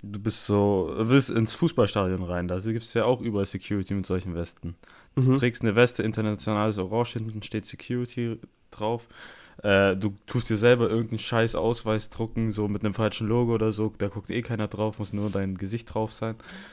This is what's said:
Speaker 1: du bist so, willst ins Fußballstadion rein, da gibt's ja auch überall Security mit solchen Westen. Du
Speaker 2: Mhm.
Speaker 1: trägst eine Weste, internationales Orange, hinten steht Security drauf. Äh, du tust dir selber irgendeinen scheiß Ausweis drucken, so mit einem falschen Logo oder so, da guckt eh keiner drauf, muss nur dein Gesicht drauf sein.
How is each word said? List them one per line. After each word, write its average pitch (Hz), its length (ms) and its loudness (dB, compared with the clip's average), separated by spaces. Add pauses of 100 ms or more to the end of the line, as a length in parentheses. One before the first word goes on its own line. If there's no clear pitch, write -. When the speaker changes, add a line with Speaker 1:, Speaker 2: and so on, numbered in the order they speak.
Speaker 1:
du 101 180 -10
bist 107 280 -4
so, 101 500 4
willst 123 320 4
ins 113 240 2
Fußballstadion 98 720 2
rein, 87 240 -2
da 90 120 -2
gibt's 113 360 -4
ja 110 100 2
auch 123 160 2
überall 104 240 0
Security 98 480 -4
mit 98 140 -2
solchen 90 260 -2
Westen. 85 420 -8 (400)
Du 139 140 2
Speaker 2:
Mhm. 127 40 8
Speaker 1:
trägst 127 280 2
eine 107 140 2
Weste, 120 260 4
internationales 107 800 0
Orange, 107 400 -2
hinten 110 240 -8
steht - 220 -6
Security 120 720 -6 (320)
drauf. 113 360 -4 (540)
Äh, 98 360 6
du 101 180 -4 (100)
tust - 240 -4
dir 110 60 2
selber 117 340 6
irgendeinen 113 300 -2
scheiß 113 360 0
Ausweis 110 540 0
drucken, 113 440 -4
so 104 160 0
mit 101 140 -2
einem 107 120 0
falschen 110 320 0
Logo 117 260 2
oder 110 200 2
so, 107 240 0
da 101 100 -2
guckt - 240 -8
eh 120 100 -2
keiner 107 280 -4
drauf, 107 280 -4
muss 104 160 -6
nur 104 160 -2
dein 95 280 -2
Gesicht 101 360 -6
drauf 110 200 -2
sein. 113 220 -6 (380)